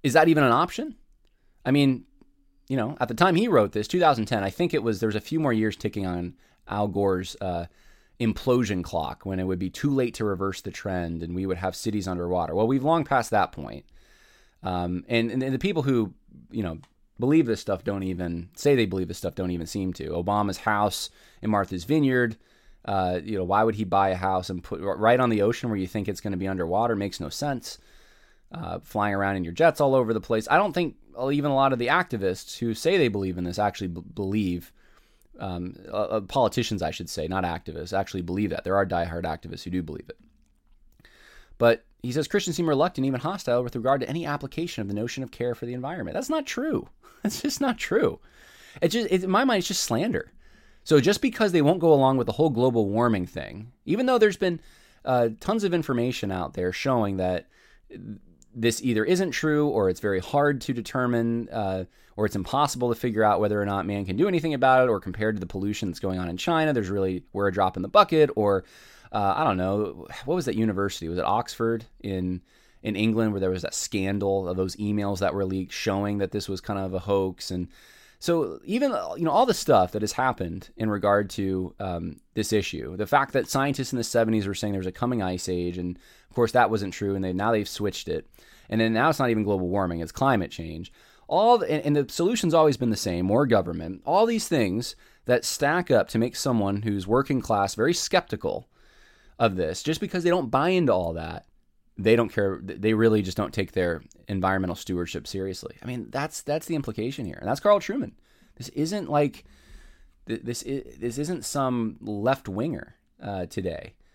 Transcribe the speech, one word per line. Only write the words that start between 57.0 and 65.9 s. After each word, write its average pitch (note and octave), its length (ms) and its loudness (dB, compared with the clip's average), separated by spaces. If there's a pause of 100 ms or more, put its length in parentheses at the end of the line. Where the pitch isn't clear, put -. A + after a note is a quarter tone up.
that F#2 300 -2 (1040)
this A2+ 280 0
either A2+ 220 2
isn't F3+ 260 2
true D3 380 0
or G2+ 200 2
it's F2+ 120 -2
very G2 200 0
hard C#3+ 420 0
to C#3 100 -6
determine, A#2 800 -2
uh, F#2+ 340 -2 (320)
or G#2 100 0
it's G2+ 100 -4
impossible B2 520 0
to A#2 120 -2
figure A2 220 0
out G#2 180 4
whether G#2 200 0
or G2+ 40 0
not G2 220 -2
man G2+ 180 -4
can F#2 120 -4
do F3 120 2
anything E3 260 0
about C3 300 6
it, B2 60 2
or G#2 100 2
compared G#2+ 360 -2
to F#2+ 40 -6
the F2+ 60 -6
pollution G2+ 420 -4
that's F2 120 -8